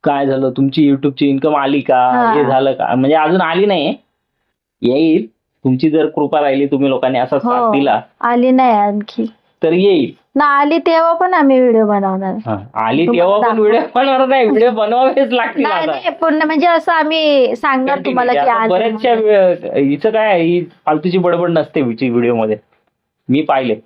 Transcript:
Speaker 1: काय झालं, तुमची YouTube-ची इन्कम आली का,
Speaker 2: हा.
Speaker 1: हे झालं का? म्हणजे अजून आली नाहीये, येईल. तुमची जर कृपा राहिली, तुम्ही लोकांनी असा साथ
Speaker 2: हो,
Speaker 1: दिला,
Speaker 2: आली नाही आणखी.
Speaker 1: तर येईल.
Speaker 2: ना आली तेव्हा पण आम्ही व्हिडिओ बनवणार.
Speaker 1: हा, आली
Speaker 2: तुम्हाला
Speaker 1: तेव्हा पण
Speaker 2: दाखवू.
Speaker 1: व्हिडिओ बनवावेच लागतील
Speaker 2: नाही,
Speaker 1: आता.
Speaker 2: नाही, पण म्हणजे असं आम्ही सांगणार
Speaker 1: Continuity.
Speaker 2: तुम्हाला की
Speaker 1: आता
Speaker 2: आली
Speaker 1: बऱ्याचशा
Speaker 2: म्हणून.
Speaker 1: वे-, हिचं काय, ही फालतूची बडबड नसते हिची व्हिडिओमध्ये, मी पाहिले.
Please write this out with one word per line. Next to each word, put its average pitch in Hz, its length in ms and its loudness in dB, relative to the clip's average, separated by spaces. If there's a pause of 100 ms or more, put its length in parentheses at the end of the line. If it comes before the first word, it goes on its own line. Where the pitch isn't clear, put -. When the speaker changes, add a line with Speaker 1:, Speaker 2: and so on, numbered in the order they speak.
Speaker 1:
काय 143 220 0
झालं, 135 240 -2
तुमची 139 400 0
YouTube-ची 139 380 -2
इन्कम 143 280 0
आली 139 240 -2
का, 127 300 0
Speaker 2:
हा. 127 220 0
Speaker 1:
हे 147 120 0
झालं 135 280 0
का? - 220 -4
म्हणजे 135 220 2
अजून 156 240 2
आली 170 260 0
नाहीये, 185 280 -2 (880)
येईल. 135 600 0 (220)
तुमची 135 260 0
जर 156 160 0
कृपा 151 340 -2
राहिली, 139 260 0
तुम्ही 139 220 0
लोकांनी 131 300 -2
असा 131 200 -2
साथ 240 220 -2
Speaker 2:
हो, 233 120 0
Speaker 1:
दिला, 139 280 0 (200)
Speaker 2:
आली 240 300 0
नाही 254 220 2
आणखी. 208 540 -2 (360)
Speaker 1:
तर 160 100 0
येईल. 175 400 2 (220)
Speaker 2:
ना 285 100 2
आली 294 340 2
तेव्हा 330 340 2
पण 359 220 0
आम्ही 277 260 4
व्हिडिओ 220 260 4
बनवणार. 196 480 -2 (120)
Speaker 1:
हा, 110 100 -4 (180)
आली 120 320 0
Speaker 2:
तुम्हाला 190 300 2
Speaker 1:
तेव्हा 220 580 2
पण 262 120 2
Speaker 2:
दाखवू. 262 200 2
Speaker 1:
व्हिडिओ 240 440 2
बनवावेच 240 640 0
लागतील 247 300 -2
Speaker 2:
नाही, - 120 -2
Speaker 1:
आता. 320 120 -4
Speaker 2:
नाही, 320 240 -4
पण 320 360 -2
म्हणजे 311 200 0
असं 339 260 0
आम्ही 302 640 0
सांगणार 269 260 -2
Speaker 1:
Continuity. 269 240 -4
Speaker 2:
तुम्हाला 247 260 -2
की 240 60 0
Speaker 1:
आता 240 140 2
Speaker 2:
आली 226 200 0
Speaker 1:
बऱ्याचशा 220 420 0
Speaker 2:
म्हणून. 220 160 0
Speaker 1:
वे-, 180 540 2
हिचं 151 260 0
काय, 214 300 0
ही 175 240 0 (220)
फालतूची 156 320 0
बडबड 175 320 0
नसते 156 320 -2
हिची 120 280 -2
व्हिडिओमध्ये, 117 460 0 (720)
मी 139 140 0
पाहिले. 135 440 -2